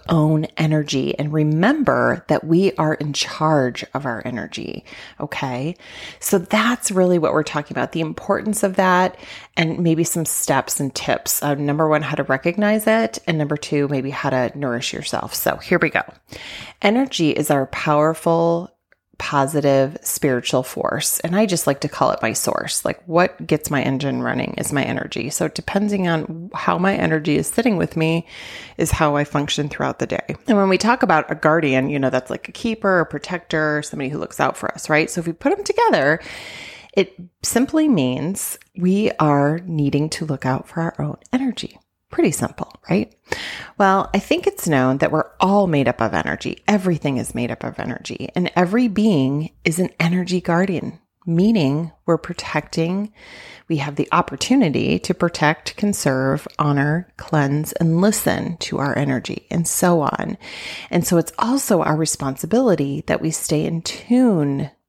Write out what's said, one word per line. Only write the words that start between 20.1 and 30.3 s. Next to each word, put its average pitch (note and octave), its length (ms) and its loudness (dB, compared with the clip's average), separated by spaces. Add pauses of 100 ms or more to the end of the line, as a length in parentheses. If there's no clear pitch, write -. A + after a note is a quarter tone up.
force. - 560 -2
And E3+ 160 -2
I A3 100 4
just E3+ 220 0
like C#3 140 0
to D3 60 0
call - 220 0
it - 120 -2
my A2 100 0
source. - 520 -2
Like, - 220 -4
what E3+ 400 0
gets - 240 0
my C#3+ 100 2
engine C3 400 0
running A#2+ 340 -2
is - 180 -6
my C#3 100 0
energy. - 480 -4
So - 160 -2
depending G3 640 -2
on E3 460 -4
how F3 220 0
my F#3+ 200 2
energy D#3 400 0
is D#3 100 0
sitting A#3 300 0
with E3 200 -2
me E3 300 0 (520)
is E3 120 0
how D3 240 2
I C#3+ 80 2
function D3 460 -2
throughout C#3 320 -4
the C3 80 -2
day. - 260 -4 (140)